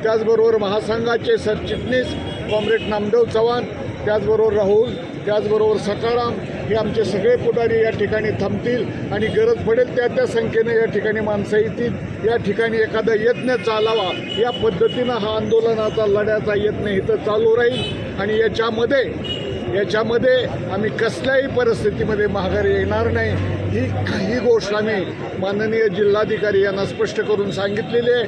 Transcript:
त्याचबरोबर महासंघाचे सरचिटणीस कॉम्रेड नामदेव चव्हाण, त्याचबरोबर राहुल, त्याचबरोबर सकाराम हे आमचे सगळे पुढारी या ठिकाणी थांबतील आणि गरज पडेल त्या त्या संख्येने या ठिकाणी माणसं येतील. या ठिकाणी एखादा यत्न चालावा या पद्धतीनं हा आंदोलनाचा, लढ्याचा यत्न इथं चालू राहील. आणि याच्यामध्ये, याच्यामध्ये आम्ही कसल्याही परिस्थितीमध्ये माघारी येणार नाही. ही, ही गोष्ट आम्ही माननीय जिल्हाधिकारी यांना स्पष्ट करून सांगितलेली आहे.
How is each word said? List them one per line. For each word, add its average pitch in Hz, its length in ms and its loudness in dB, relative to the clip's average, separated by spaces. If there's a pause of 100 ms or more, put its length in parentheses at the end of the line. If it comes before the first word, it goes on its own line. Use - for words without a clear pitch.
त्याचबरोबर 220 540 4
महासंघाचे 220 800 0
सरचिटणीस 214 760 -2 (380)
कॉम्रेड 214 380 2
नामदेव 208 360 2
चव्हाण, 226 400 0 (400)
त्याचबरोबर 214 480 2
राहुल, 208 400 2 (320)
त्याचबरोबर 214 520 2
सकाराम 233 560 -2 (340)
हे 202 80 0
आमचे 214 300 0
सगळे 202 300 2
पुढारी 226 480 2
या 220 60 2
ठिकाणी 214 400 -2 (120)
थांबतील 202 440 -2 (280)
आणि 214 140 0
गरज 226 300 2 (100)
पडेल 247 280 2
त्या 240 120 2
त्या 254 200 0
संख्येने 226 480 0
या 220 100 4
ठिकाणी 208 340 -2
माणसं 208 380 0
येतील. 226 360 0 (340)
या 233 100 2
ठिकाणी 226 400 0
एखादा 220 380 2
यत्न 240 400 2
चालावा 220 560 0 (280)
या 240 140 2
पद्धतीनं 226 600 0
हा 220 220 -2
आंदोलनाचा, 220 720 2
लढ्याचा 208 520 2
यत्न 208 300 0
इथं 208 380 0
चालू 220 320 2
राहील. - 640 -2
आणि 214 180 -2
याच्यामध्ये, 226 640 2 (720)
याच्यामध्ये 233 680 2 (280)
आम्ही 208 180 -2
कसल्याही 262 580 0 (100)
परिस्थितीमध्ये 214 680 0
माघारी 196 460 0
येणार 208 380 0
नाही. 226 200 0 (380)
ही, 214 100 0 (460)
ही 233 140 0
गोष्ट 220 340 2
आम्ही 214 300 0 (360)
माननीय 214 480 0
जिल्हाधिकारी 202 760 2
यांना 196 220 0
स्पष्ट 196 360 -4
करून 202 300 0
सांगितलेली 226 600 0
आहे. 240 160 2